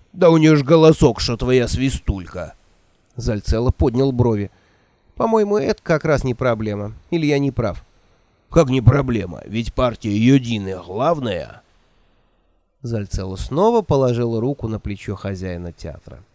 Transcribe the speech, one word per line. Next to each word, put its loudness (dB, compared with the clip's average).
Да 6
у 6
нее 6
ж 2
голосок, 4
что -2
твоя 2
свистулька». -4
Зальцелло -2
поднял 0
брови. 0
«По-моему, 0
это -4
как -2
раз 0
не -2
проблема. -4
Или -2
я 2
не 0
прав?» -6
«Как 2
не 0
проблема? 0
Ведь -6
партия -2
Йодины 2
главная». -4
Зальцелло -6
снова 0
положил 0
руку -4
на -6
плечо -10
хозяина -8
театра. -16